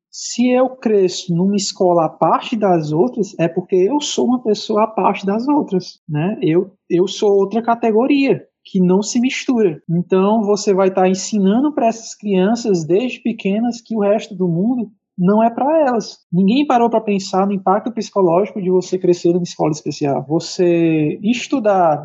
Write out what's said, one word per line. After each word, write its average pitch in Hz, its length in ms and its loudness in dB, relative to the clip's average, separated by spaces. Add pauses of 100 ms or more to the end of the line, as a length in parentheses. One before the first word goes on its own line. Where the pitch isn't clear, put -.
(100)
Se - 400 -4
eu 254 200 2
cresço 196 600 0
numa 185 220 2
escola 175 520 2
à - 20 -6
parte 214 480 0
das 175 340 0
outras, 196 480 -2
é 165 80 0
porque 185 300 -4
eu 220 240 2
sou - 260 -2
uma 247 160 0
pessoa 208 420 -2
à - 40 2
parte 190 360 -2
das 220 220 -2
outras, 208 600 -2
né? 165 340 -4
Eu, 175 300 0 (160)
eu 185 180 2
sou 202 260 0
outra 196 300 0
categoria 233 840 0 (200)
que - 160 -2
não 185 220 4
se 240 180 -2
mistura. 233 680 -2
Então, 190 540 0
você 202 320 0
vai 190 160 2
tá 185 180 2
ensinando 202 640 0
pra 269 140 -2
essas 226 280 -4
crianças 202 720 0
desde 208 360 -2
pequenas 226 600 -2
que - 160 -8
o 214 40 -2
resto 208 340 0
do 180 140 -2
mundo 208 420 -2 (260)
não 196 260 2
é 233 80 2
pra 285 360 0
elas. 240 320 -4 (140)
Ninguém 202 340 2
parou 233 220 2
pra 226 120 0
pensar 196 460 -2
no 202 60 -2
impacto 202 400 0
psicológico 196 680 0
de 180 100 -2
você 185 280 0
crescer 175 340 2
numa 175 100 0
escola 170 280 -4
especial. 147 580 -4
Você 165 920 0
estudar 208 840 0